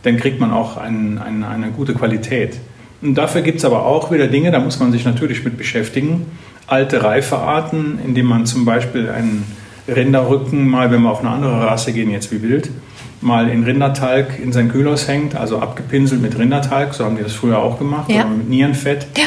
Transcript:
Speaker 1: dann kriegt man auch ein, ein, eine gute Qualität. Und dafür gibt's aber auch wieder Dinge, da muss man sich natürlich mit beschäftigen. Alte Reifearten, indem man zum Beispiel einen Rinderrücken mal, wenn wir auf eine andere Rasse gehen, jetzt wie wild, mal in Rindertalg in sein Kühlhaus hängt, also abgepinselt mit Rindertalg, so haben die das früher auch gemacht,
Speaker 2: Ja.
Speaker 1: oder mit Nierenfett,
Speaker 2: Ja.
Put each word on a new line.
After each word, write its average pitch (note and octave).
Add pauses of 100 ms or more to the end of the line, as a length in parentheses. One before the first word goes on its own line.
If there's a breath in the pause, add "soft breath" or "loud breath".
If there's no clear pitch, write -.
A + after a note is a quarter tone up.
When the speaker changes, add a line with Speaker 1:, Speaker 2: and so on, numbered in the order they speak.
Speaker 1:
dann A#2+
kriegt B2+
man A2
auch A2
ein, G#2+
ein, G#2+
eine A2
gute C3+
Qualität. A2 (440 loud breath)
Und C#3+
dafür D3+
gibt's D#3+
aber A#2
auch D3+
wieder D3
Dinge, D3
da C#3+
muss C3
man B2
sich A#2+
natürlich B2+
mit A#2+
beschäftigen. C#3+ (420 loud breath)
Alte C3+
Reifearten, D3+
indem B2+
man A#2
zum B2
Beispiel A#2+
einen G#2+ (420 loud breath)
Rinderrücken C3+
mal, B2+
wenn A#2+
wir A2+
auf G#2+
eine A#2+
andere A#2+
Rasse A2+
gehen, A2
jetzt G2+
wie G#2+
wild, B2 (520 loud breath)
mal A#2
in A#2
Rindertalg C3+
in B2+
sein A#2+
Kühlhaus C#3
hängt, C#3+
also A2
abgepinselt C3+
mit A2
Rindertalg, C#3
so A#2
haben A2
die G#2
das A2
früher A2+
auch A#2
gemacht, C#3+
Speaker 2:
Ja. G#3
Speaker 1:
oder G#3+
mit A2+
Nierenfett, C#3 (100)
Speaker 2:
Ja. D4+